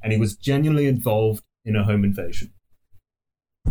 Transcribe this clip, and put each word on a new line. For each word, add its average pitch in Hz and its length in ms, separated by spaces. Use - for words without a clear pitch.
and 110 120
he 110 60
was 107 180
genuinely 143 500
involved 110 560
in 107 100
a 104 80
home 104 220
invasion. - 480